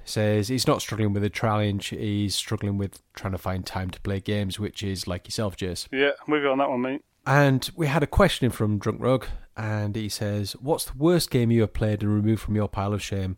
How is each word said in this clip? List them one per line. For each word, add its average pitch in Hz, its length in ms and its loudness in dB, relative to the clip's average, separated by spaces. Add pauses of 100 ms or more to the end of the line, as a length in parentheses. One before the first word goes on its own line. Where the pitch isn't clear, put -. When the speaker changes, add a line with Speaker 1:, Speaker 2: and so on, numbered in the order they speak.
Speaker 1:
says 107 440 2
he's 127 180 0
not 147 160 4
struggling 107 300 0
with 101 120 0
a 104 60 0
challenge, 104 580 0
he's 104 460 -2
struggling 101 440 -2
with 98 220 -6 (140)
trying 95 180 -6
to 95 60 -4
find 92 260 -4
time 92 260 -6
to - 100 -12
play 98 200 -2
games, 101 400 -2
which - 220 -6
is 95 240 -4
like 90 200 -6
yourself, 104 300 -4
Jace. 90 360 -6
Speaker 2:
Yeah, 139 180 2 (160)
I'm 147 60 0
with 147 100 2
you 139 80 2
on 135 80 2
that 139 120 2
one, 123 120 0
mate. 131 200 -4 (240)
Speaker 1:
And 135 500 4
we 160 100 -2
had 147 160 2
a 139 60 0
question 147 420 4
from 104 280 0
Drunk 107 220 -2
Rogue, 127 260 2 (300)
and 107 400 -4
he 107 120 -4
says, 104 520 -4
"What's 135 260 -2
the - 120 -10
worst 165 320 4
game 120 220 4
you 117 100 6
have 101 120 0
played 107 280 0
and 104 120 2
removed 107 280 2
from 104 140 -4
your 104 120 0
pile 101 240 -2
of 104 100 -2
shame, 95 360 -4